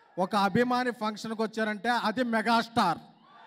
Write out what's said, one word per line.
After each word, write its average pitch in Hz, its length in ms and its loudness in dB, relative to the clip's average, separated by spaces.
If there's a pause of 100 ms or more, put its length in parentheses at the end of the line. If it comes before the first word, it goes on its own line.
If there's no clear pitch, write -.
(200)
ఒక 185 160 0
అభిమాని 240 560 2
ఫంక్షన్కి 220 500 -6
వచ్చారంటే 220 480 -2
అది 220 340 0
మెగాస్టార్. 226 760 2 (500)